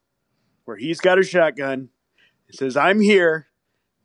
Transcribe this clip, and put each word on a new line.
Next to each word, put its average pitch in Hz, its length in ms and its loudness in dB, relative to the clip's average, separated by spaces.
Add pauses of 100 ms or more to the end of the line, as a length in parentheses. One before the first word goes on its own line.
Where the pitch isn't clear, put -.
(680)
where 113 100 -14
he's 151 240 -8
got 185 180 4
a 190 60 4
shotgun, 139 640 -2 (600)
it - 80 -20
says, 131 200 -8
"I'm 180 240 2
here 175 480 2 (560)